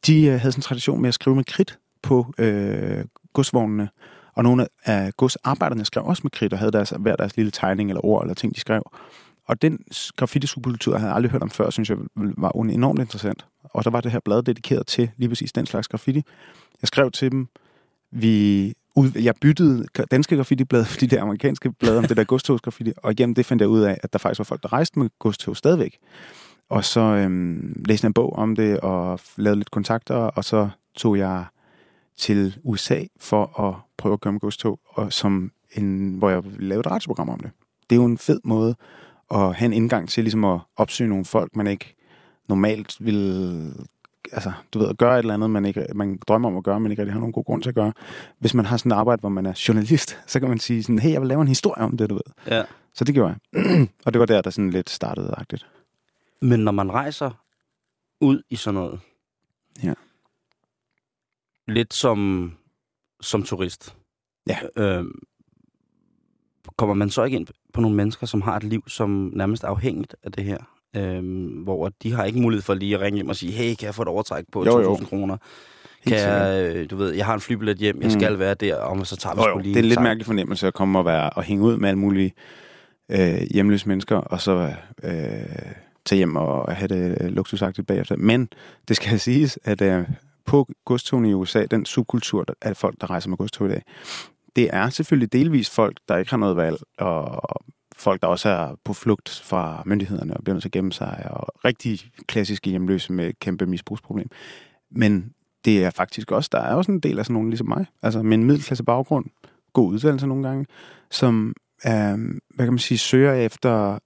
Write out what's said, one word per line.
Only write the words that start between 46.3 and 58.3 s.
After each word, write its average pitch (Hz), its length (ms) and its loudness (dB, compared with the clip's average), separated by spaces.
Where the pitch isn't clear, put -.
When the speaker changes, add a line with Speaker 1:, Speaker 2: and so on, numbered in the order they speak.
Speaker 1:
om 92 80 -4
at 92 80 -8
gøre, 101 160 0
men 107 120 -2
ikke 104 100 -4
rigtig 101 100 -6
har 107 80 -4
nogen 117 120 -4
god 113 120 -4
grund 113 180 -4
til 123 60 -4
at 123 60 -6
gøre. 110 180 0
Hvis 117 160 0
man 117 120 4
har 117 100 0
sådan 117 160 0
et 104 40 4
arbejde, 110 240 2
hvor 104 80 -6
man 95 180 -2
er 95 220 -6
journalist, 110 580 2
så - 140 0
kan 131 80 -2
man 120 100 0
sige 113 240 -2
sådan, 107 160 2
"Hey, 135 140 2
jeg 143 80 0
vil 135 80 -2
lave 143 140 2
en 139 60 4
historie 131 360 0
om 117 120 -2
det," 107 140 0
du 104 40 -2
ved. - 320 -10
Speaker 2:
Ja. 110 60 0
Speaker 1:
Så 127 100 0
det 139 100 0
gjorde 104 220 4
jeg. 165 420 4
<clears throat> - 100 -4
Og 120 60 0
det 117 80 4
var 117 60 6
der, 107 160 6
der 95 80 -2
sådan 95 200 0
lidt 90 200 -2
startede-agtigt. - 760 -8
Speaker 2:
Men 120 180 6
når 107 120 2
man 98 200 0
rejser 143 380 -4
ud 143 300 4